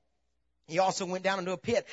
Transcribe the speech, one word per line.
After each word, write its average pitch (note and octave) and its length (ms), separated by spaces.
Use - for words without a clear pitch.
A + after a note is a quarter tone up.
He D3+ 100
also F#3+ 300
went F#3 160
down F#3+ 160
into F3 120
a C#3 60
pit G3+ 360